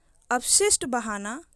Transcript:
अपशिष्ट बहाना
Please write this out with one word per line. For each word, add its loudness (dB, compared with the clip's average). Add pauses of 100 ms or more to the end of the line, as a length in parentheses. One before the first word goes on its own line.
(320)
अपशिष्ट 2
बहाना -6 (120)